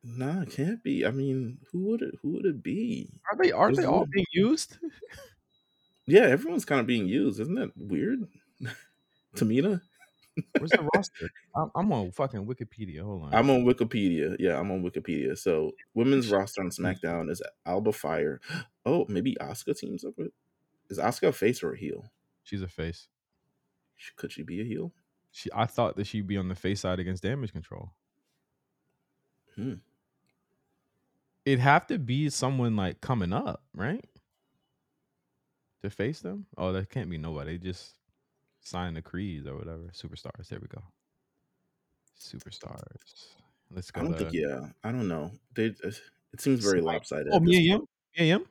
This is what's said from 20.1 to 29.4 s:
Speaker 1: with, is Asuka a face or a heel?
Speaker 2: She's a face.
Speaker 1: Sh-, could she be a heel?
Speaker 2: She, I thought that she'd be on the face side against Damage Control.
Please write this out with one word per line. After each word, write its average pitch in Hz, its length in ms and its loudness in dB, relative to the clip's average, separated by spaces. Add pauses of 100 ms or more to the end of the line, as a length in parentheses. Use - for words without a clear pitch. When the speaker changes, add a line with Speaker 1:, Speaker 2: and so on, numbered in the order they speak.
Speaker 1:
with, 165 140 -8 (580)
is 95 100 -8
Asuka 117 300 2
a - 20 2
face 120 320 0
or 78 80 -2
a - 60 -8
heel? - 340 -8 (320)
Speaker 2:
She's 101 180 -8
a 92 60 -6
face. 85 400 -8 (880)
Speaker 1:
Sh-, - 220 -20
could - 160 -8
she - 100 -12
be 85 160 -8
a 110 60 -6
heel? 151 260 -6 (400)
Speaker 2:
She, - 240 -12
I 113 120 2
thought - 280 0
that 101 100 -4
she'd 104 220 -6
be 101 80 -2
on 92 140 -2
the 90 60 -4
face 98 260 -2
side 92 180 -2
against 92 240 -4
Damage 117 300 -2
Control. - 380 -12 (1600)